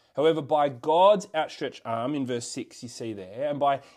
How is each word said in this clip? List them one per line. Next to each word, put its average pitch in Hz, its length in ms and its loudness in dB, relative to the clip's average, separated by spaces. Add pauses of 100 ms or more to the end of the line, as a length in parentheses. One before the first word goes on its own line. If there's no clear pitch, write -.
(140)
However, 156 260 4
by 147 300 2
God's 175 640 4
outstretched - 500 -4
arm, 117 300 -4
in 139 100 -2
verse 120 240 -4
six - 340 -12
you 120 60 -14
see 117 240 -10
there, 104 380 -6
and 143 100 -4
by 139 200 2 (160)